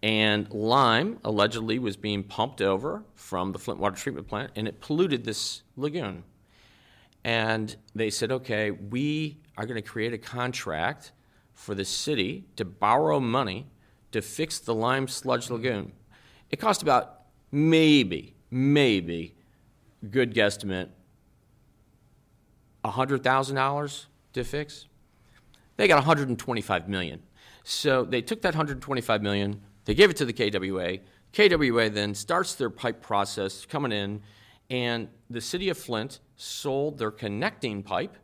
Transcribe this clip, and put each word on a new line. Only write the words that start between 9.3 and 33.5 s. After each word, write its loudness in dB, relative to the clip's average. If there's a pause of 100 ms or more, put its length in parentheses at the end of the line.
are -6
gonna -6
create -4
a -8
contract -4 (400)
for -10
the -2
city -4 (100)
to -4
borrow 2
money -2 (460)
to 0
fix -6
the -2
lime 0
sludge -2
lagoon." -2 (580)
It -4
cost 2
about 2 (260)
maybe, 4 (160)
maybe, 2 (720)
good 0
guesstimate, 0 (1900)
a -4
hundred 0
thousand 2
dollars -2 (260)
to -6
fix. -8 (880)
They 4
got 8
a 6
hundred 4
and -2
twenty-five -2
million. -4 (400)
So 0
they -2
took -6
that 2
hundred -2
twenty-five 0
million, 0 (240)
they 0
gave 8
it -4
to 0
the -4
K 0
W -2
A. -4 (300)
K 6
W 4
A 4
then -2
starts -2
their -2
pipe -6
process -2